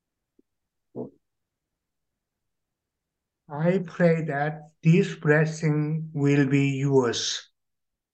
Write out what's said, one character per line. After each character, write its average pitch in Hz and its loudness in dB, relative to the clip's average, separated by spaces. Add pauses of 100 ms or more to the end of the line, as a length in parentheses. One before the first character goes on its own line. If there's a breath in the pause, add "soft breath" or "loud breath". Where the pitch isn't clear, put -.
(3500)
I 165 -2
pray 170 0
that 147 -6 (100)
this 185 2
blessing 151 0
will 143 2
be 139 0
yours 131 0 (760)